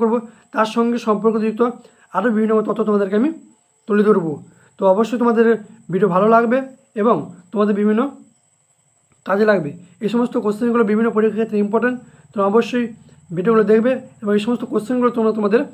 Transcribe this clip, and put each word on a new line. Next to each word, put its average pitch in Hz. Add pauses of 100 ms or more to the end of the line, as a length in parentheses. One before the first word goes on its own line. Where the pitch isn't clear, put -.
করবো 226 (380)
তার 220
সঙ্গে 233
সম্পর্কযুক্ত 220 (540)
আরও 196
বিভিন্ন 220 (160)
তথ্য -
তোমাদেরকে 202
আমি 302 (580)
তুলে 208
ধরবো। 175 (460)
তো - (100)
অবশ্যই 220
তোমাদের 233 (460)
ভিডিও 190
ভালো 190
লাগবে 233 (420)
এবং 214 (360)
তোমাদের 208
বিভিন্ন 214 (1300)
কাজে 202
লাগবে। 165 (340)
এই 202
সমস্ত 240 (100)
কোশ্চেনগুলো 226
বিভিন্ন 226
পরীক্ষার 214
ক্ষেত্রে 220
important, 233 (340)
তোমরা 196
অবশ্যই 233 (520)
ভিডিওগুলো 220
দেখবে 226 (300)
এবং 202
এই 208
সমস্ত 240 (100)
কোশ্চেনগুলো 240
তোমরা 220
তোমাদের 208 (140)